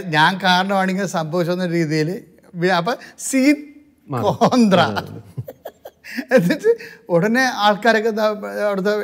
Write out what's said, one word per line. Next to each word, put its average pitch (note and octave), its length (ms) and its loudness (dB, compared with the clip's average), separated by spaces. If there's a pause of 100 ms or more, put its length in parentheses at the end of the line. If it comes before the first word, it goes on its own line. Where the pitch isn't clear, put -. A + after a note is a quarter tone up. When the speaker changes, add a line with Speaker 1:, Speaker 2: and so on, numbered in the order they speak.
(160)
Speaker 1:
ഞാൻ D#3+ 160 6 (120)
കാരണമാണെങ്കിൽ F#3+ 640 0 (100)
സംഭവിച്ചെന്ന F3 480 -2 (120)
രീതിയിൽ D#3 320 0 (520)
വി-, F#3 180 2
അപ്പം F3 160 -2 (320)
സീൻ C4+ 300 2 (520)
Speaker 2:
മാറി. B2 180 -4
Speaker 1:
കോന്ത്ര. G3+ 520 4 (120)
Speaker 2:
അതെ, G2 100 -6
അതെ. G#2+ 200 -14 (1120)
Speaker 1:
എന്നിട്ട് D4 340 2 (440)
ഉടനെ A3+ 300 2 (220)
ആൾക്കാരൊക്കെ G#3+ 480 2
എന്താ, G#3+ 120 -2 (420)
അവിടുത്തെ G3+ 260 0 (100)